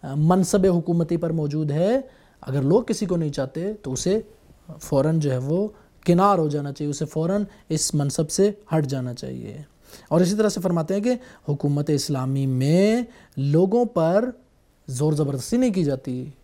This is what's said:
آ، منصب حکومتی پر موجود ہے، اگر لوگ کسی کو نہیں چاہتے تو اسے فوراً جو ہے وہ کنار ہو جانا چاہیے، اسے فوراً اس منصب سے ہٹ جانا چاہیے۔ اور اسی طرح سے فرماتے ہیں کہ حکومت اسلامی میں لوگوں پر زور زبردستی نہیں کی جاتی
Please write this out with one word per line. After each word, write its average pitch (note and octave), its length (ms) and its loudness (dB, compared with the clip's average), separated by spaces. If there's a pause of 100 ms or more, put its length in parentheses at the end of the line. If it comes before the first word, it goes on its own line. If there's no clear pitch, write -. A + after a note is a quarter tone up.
آ، C#3 140 -10
منصب F3+ 500 4
حکومتی E3+ 520 2
پر E3 120 -2
موجود D3+ 420 -2
ہے، G3 300 0 (400)
اگر C3+ 200 -4
لوگ D#3 220 4
کسی G#3+ 220 -4
کو F3+ 120 -2
نہیں D#3+ 120 -2
چاہتے D#3 440 -6
تو C#3+ 200 -8
اسے F#3 280 -2 (600)
فوراً D#3 380 2
جو D3 120 0
ہے B2+ 60 -2
وہ D#3+ 300 -2 (380)
کنار F#3 320 4
ہو D#3+ 100 2
جانا C#3+ 260 -4
چاہیے، D3 160 -6
اسے D3 160 -4
فوراً F3+ 380 -2 (260)
اس D#3+ 260 -2
منصب D3 360 0
سے G3+ 200 2 (260)
ہٹ D3+ 80 2
جانا B2+ 280 -4
چاہیے۔ B2+ 440 -12 (500)
اور E3 140 4
اسی F3+ 140 2
طرح G#3+ 140 2
سے F#3 120 -6
فرماتے E3+ 320 0
ہیں G3+ 80 0
کہ B3 120 0 (360)
حکومت C#3+ 400 0
اسلامی C3+ 560 0
میں E3 560 2 (360)
لوگوں F#3 480 2
پر F#3+ 440 0 (580)
زور D3 260 0
زبردستی C#3 440 -2
نہیں B3+ 160 2
کی F#3 100 0
جاتی C3 420 -4 (180)